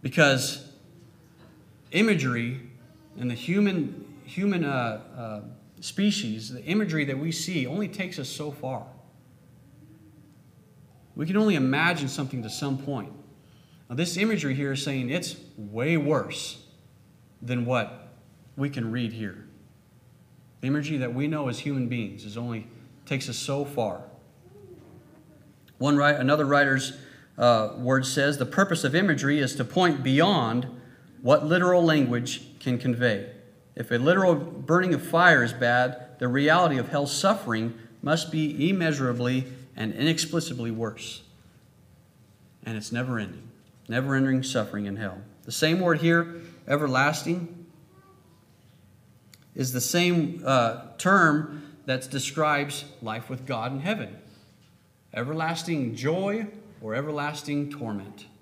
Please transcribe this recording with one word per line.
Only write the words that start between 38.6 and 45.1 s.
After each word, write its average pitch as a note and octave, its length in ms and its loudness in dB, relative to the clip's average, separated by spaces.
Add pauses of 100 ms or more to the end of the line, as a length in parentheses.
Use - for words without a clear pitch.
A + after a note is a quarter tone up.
immeasurably C3 760 0 (300)
and A2 180 -4
inexplicably C#3+ 800 -2
worse." A2+ 520 -8 (1400)
And A2+ 140 -8
it's G#2+ 160 -8
never B2 260 -4
ending, F#2+ 300 -10 (400)
never C3 260 0
ending C3 260 2
suffering G#2+ 440 -2
in G2 100 -6
hell. G2 220 -8 (260)